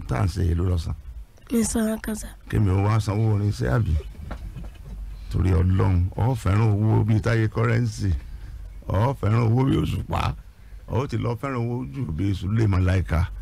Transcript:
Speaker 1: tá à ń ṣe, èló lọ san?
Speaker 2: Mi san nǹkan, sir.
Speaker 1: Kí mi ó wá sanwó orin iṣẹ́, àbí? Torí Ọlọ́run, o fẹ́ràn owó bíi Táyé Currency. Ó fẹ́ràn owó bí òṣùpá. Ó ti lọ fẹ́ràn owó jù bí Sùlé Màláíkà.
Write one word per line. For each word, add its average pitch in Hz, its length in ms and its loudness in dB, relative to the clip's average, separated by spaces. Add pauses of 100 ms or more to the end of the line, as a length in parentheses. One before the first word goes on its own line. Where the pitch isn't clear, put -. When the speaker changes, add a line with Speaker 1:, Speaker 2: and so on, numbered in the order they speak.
Speaker 1:
tá 131 140 -2
à 104 40 4
ń - 40 2
ṣe, 92 120 -2 (100)
èló 82 140 2
lọ 90 120 2
san? 80 180 -4 (560)
Speaker 2:
Mi 226 120 2
san 220 220 0
nǹkan, 220 300 -4
sir. - 140 -10 (200)
Speaker 1:
Kí 110 100 0
mi 104 120 4
ó 98 140 4
wá 110 140 4
sanwó 107 360 2
orin 101 160 2
iṣẹ́, 120 260 -2
àbí? 113 160 2 (1400)
Torí 92 220 2
Ọlọ́run, 92 640 4
o 120 180 2
fẹ́ràn 107 380 2
owó 110 320 2
bíi 107 160 4
Táyé 113 280 2
Currency. 113 640 0 (760)
Ó 110 240 2
fẹ́ràn 117 300 2
owó 117 220 4
bí 139 120 2
òṣùpá. - 440 -2 (640)
Ó 131 220 -2
ti 117 100 -4
lọ 107 180 -2
fẹ́ràn 131 260 -4
owó 120 140 -2 (100)
jù 135 160 -8 (100)
bí 82 220 -2
Sùlé 104 340 0
Màláíkà. 92 520 2 (220)